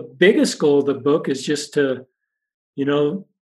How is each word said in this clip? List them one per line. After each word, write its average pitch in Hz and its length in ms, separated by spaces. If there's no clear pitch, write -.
biggest 151 400
goal 143 220
of 131 60
the 139 80
book 143 340
is 139 140
just 147 320
to, 131 320
you 139 100
know, 147 420